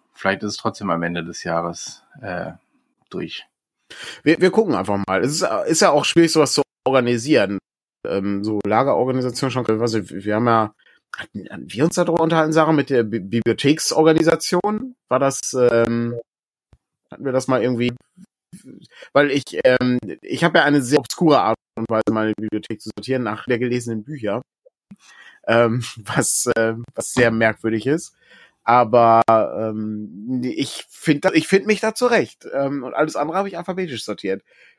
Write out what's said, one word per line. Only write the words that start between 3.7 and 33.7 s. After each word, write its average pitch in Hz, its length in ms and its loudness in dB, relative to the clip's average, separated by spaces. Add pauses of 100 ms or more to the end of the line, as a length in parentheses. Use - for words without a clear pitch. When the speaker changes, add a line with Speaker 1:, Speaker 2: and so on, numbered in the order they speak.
Speaker 2:
Wir, 160 180 2
wir 180 100 2
gucken 190 240 0
einfach 98 320 -2
mal. 95 160 0
Es 139 80 -2
ist, 170 160 -2 (200)
ist 165 140 0
ja 180 100 6
auch 147 120 2
schwierig, 170 300 2
sowas 151 200 2
zu 147 80 2 (240)
organisieren. 120 720 2 (480)
Ähm, 98 380 -4
so 107 240 -2
Lagerorganisation 127 800 0
schon, 120 160 -2
weiß 113 280 0
ich, 98 320 -6
wir 104 100 0
haben 117 120 2
ja, 113 260 4 (440)
hatten, - 320 -14
hatten 71 220 -16
wir 127 140 0
uns 175 100 -2
darüber 170 260 0
unterhalten, 165 300 2
Sarah, 160 220 4
mit 139 160 0
der 123 140 2
Bi-, 107 180 -4
Bibliotheksorganisation? 160 1700 0 (140)
War 127 120 0
das, - 340 -2
ähm, 117 640 2 (920)
hatten - 140 -16
wir 135 80 -2
das 127 160 0
mal 127 160 2
irgendwie? 123 300 0 (1200)
Weil 143 180 4
ich, - 320 -4
ähm, 127 360 4 (220)
ich - 220 -4
habe 170 160 4
ja 143 60 4
eine 147 160 4
sehr 131 180 2
obskure 143 400 2
Art 110 180 2 (200)
und 113 120 -6
Weise, 110 220 0
meine 110 260 0
Bibliothek 107 440 -6
zu 110 120 -12
sortieren, 127 300 -4
nach 107 220 -8
der 123 140 0
gelesenen 117 440 -4
Bücher. 123 380 -6 (1080)
Ähm, 117 340 2 (100)
<laughs> - 60 -18
was, - 500 -2 (100)
äh, 113 160 2 (200)
was - 200 -8
sehr 120 180 4
merkwürdig 113 560 0
ist. 160 260 -2 (560)
Aber, 117 600 6
ähm, 107 1160 -2
ich - 460 -6
find - 340 0
da, 185 80 2
ich 160 160 0
find 196 200 2
mich 214 120 2
da 220 160 -2
zurecht. 226 580 0
Ähm, 139 300 -4
und 123 100 -10
alles 160 220 0
andere 160 220 -2
habe 196 100 -2
ich 190 100 -10
alphabetisch 175 460 -8